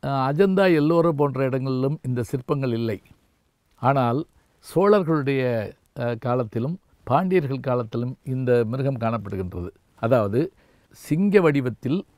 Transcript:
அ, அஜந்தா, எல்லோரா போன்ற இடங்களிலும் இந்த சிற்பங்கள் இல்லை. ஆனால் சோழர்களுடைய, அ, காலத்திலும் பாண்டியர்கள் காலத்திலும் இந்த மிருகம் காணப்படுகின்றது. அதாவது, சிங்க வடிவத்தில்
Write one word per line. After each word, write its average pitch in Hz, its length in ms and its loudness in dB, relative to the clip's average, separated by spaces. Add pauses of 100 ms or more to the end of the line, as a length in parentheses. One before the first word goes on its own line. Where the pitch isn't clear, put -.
அ, 139 40 -4
அஜந்தா, 175 680 2
எல்லோரா 165 360 4
போன்ற 139 320 0
இடங்களிலும் 131 580 -2
இந்த 123 220 -2
சிற்பங்கள் 135 480 -4
இல்லை. 113 300 -2 (760)
ஆனால் 131 500 0 (500)
சோழர்களுடைய, 143 960 2 (280)
அ, 120 160 -2
காலத்திலும் 123 640 -2 (240)
பாண்டியர்கள் 151 560 0
காலத்திலும் 123 640 -4
இந்த 127 420 -2
மிருகம் 131 320 -4
காணப்படுகின்றது. 98 720 -6 (260)
அதாவது, 117 580 0 (380)
சிங்க 190 500 2
வடிவத்தில் 139 640 0 (120)